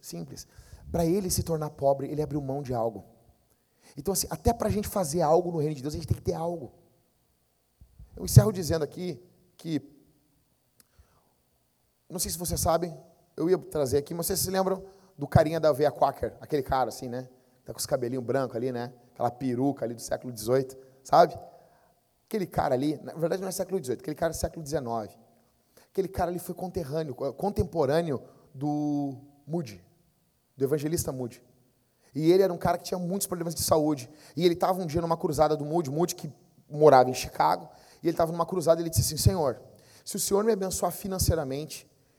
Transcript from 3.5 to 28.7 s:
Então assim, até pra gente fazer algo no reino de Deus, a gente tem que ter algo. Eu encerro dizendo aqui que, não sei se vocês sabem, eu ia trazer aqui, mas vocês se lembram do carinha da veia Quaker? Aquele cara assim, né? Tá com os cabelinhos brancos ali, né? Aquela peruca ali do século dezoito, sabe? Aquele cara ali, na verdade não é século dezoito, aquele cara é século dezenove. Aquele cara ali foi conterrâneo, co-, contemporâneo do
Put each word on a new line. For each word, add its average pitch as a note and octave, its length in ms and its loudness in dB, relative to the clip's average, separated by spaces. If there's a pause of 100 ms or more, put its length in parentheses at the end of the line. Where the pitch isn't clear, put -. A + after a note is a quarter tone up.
Então D3 160 -4
assim, F3+ 180 -2
até A3+ 220 2
pra A3+ 160 -2
gente G3+ 200 -2
fazer F3 320 -2
algo E3+ 320 4
no E3 60 -2
reino D3+ 160 0
de B2+ 80 -12
Deus, D3 120 -6
a - 40 -6
gente E3 100 -8
tem - 80 0
que - 60 -12
ter E3+ 120 -2
algo. E3 380 -8 (1400)
Eu - 80 -10
encerro G3+ 280 8
dizendo E3 300 -2
aqui E3 400 -6 (340)
que, D#3 260 -4 (2250)
não F3 100 -10
sei F#3+ 120 -6
se D#3+ 60 -8
vocês E3+ 240 -4
sabem, E3+ 340 0 (400)
eu D#3+ 140 0
ia F#3 80 4
trazer C#3+ 400 0
aqui, C#3+ 160 -2
mas E3+ 140 -4
vocês F#3 140 -2
se F#3 100 -2
lembram F#3+ 340 0 (320)
do C#3+ 100 -8
carinha D#3+ 320 4
da D3+ 140 6
veia C#3 180 4
Quaker? C3+ 500 0
Aquele C#3 220 -2
cara B2+ 260 0
assim, B2 200 -10
né? B2+ 200 -8 (360)
Tá A#2+ 80 -12
com - 60 -14
os - 80 -6
cabelinhos B2 380 -2
brancos B2 320 0
ali, B2+ 140 -2
né? A#2+ 220 -6 (220)
Aquela A#2+ 160 0
peruca C3 540 -2
ali A#2 100 -4
do A2+ 80 -14
século B2+ 300 -6
dezoito, A#2+ 440 0 (260)
sabe? E3 360 6 (880)
Aquele G#3 200 -4
cara - 280 0
ali, C#3+ 280 0
na - 120 -14
verdade E3+ 260 -2
não F#3+ 80 -6
é F#3 40 -6
século F#3 280 -4
dezoito, B2 200 -4
aquele D3+ 160 -8
cara E3 160 -2
é - 20 -8
século E3 280 -6
dezenove. A#2+ 540 -4 (760)
Aquele F#3+ 180 -2
cara F3 220 -2
ali F3+ 80 -4
foi F3 160 -10
conterrâneo, D#3+ 600 -6
co-, C3+ 180 -6
contemporâneo E3 880 0 (320)
do D3 600 -2 (320)